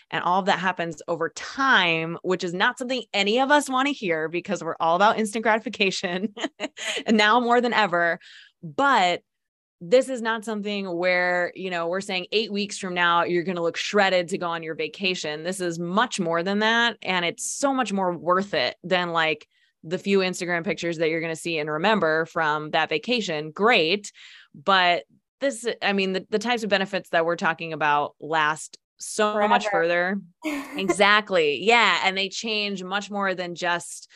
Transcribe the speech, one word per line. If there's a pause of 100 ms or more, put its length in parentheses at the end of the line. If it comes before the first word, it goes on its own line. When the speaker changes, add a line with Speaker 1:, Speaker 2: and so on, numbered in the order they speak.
Speaker 1:
And
all
of
that
happens
over
time,
which
is
not
something (100)
any
of
us
wanna
hear
because
we're
all
about
instant
gratification (340)
<laughs>
and
now
more
than
ever. (440)
But (580)
this
is
not
something
where,
you
know,
we're
saying
eight
weeks
from
now,
you're
gonna
look
shredded
to
go
on
your
vacation.
This
is
much
more
than
that.
And
it's
so
much
more
worth
it
than,
like, (360)
the
few
Instagram
pictures
that
you're
gonna
see
and
remember
from
that
vacation.
Great. (420)
But (360)
this, (140)
I
mean,
the,
the
types
of
benefits
that
we're
talking
about
last (220)
so
much
Speaker 2:
Forever.
Speaker 1:
further. (240)
Speaker 2:
<laughs> (200)
Speaker 1:
Exactly.
Yeah.
And
they
change
much
more
than
just,